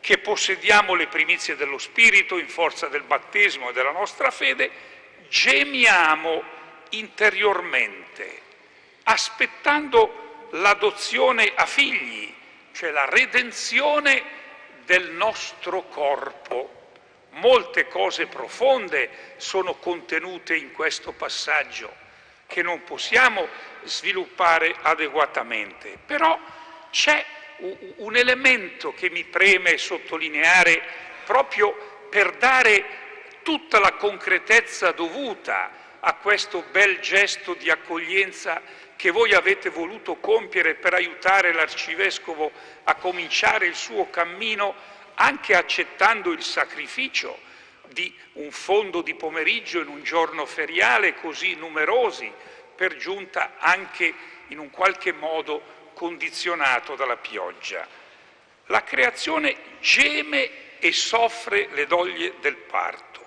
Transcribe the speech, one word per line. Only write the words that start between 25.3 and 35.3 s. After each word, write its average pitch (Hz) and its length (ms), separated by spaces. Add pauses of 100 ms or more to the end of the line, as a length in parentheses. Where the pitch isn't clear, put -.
però 320 340 (520)
c'è - 340 (340)
u-, 185 380
un 220 200
elemento 247 760
che 185 160
mi 170 160
preme 180 540
sottolineare 165 1040 (420)
proprio - 880
per 185 220
dare 240 520 (580)
tutta 294 360
la 196 140
concretezza 202 960
dovuta 165 800 (300)